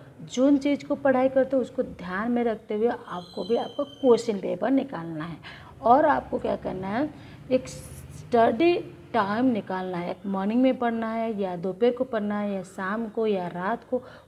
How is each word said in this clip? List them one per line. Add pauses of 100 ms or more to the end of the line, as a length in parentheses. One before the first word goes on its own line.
(260)
जिन
चीज़
को
पढ़ाई
करते
हो
उसको
ध्यान
में
रखते
हुए
आपको
भी
आपका
question
paper
निकालना
है। (440)
और
आपको
क्या
करना
है, (420)
एक
study (400)
time
निकालना
है,
एक
morning
में
पढ़ना
है
या
दोपहर
को
पढ़ना
है
या
शाम
को
या
रात
को, (260)